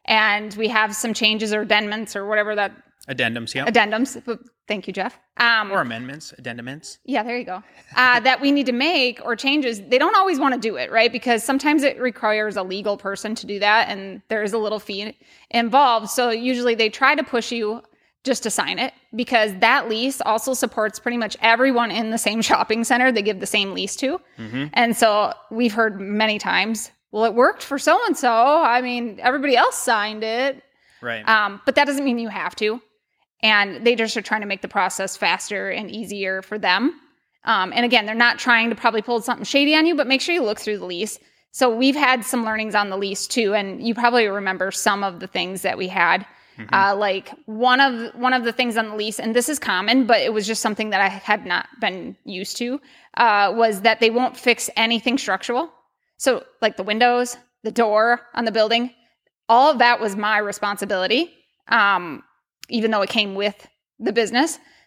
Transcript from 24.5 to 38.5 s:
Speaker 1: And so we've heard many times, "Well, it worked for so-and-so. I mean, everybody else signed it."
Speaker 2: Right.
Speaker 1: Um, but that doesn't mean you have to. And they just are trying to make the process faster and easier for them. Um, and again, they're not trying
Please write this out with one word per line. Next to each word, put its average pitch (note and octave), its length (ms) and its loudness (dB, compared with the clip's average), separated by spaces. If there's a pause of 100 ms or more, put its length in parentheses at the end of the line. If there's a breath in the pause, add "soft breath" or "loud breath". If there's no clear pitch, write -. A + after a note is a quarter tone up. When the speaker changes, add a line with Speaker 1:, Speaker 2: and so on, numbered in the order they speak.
Speaker 1:
And A#3 240 2
so G#3 380 2 (160)
we've A3+ 240 0
heard G#3+ 260 0
many G#3 380 0
times, G3+ 520 -2 (220)
"Well, G#3+ 140 2
it G#3+ 80 0
worked C4 280 2
for C#4+ 160 -6
so-and-so. E4 540 2 (320)
I A#3+ 160 4
mean, A#3+ 420 -6
everybody C4 360 2
else F4+ 180 4
signed G#3+ 480 -2
it." B3 380 -4 (400 soft breath)
Speaker 2:
Right. A#2 260 -4
Speaker 1:
Um, G#3 380 2
but C#4 80 0
that C#4+ 120 4
doesn't C#4 160 -4
mean B3 160 0
you A#3 120 -6
have F3+ 260 -8
to. G#3+ 240 -2 (640)
And G#3 440 2
they A#3 80 6
just A3 220 -2
are G#3+ 60 -4
trying G#3+ 180 -4
to G#3 60 -8
make G3 160 -4
the F#3+ 60 -10
process F#3+ 500 -2
faster F#3+ 500 -2
and G3 220 -8
easier G3 500 -6
for G#3+ 160 -10
them. G#3+ 420 0 (460)
Um, F#3+ 320 0
and A#3+ 80 2
again, A#3 220 4
they're G#3+ 80 -6
not A#3 240 2
trying A#3 320 2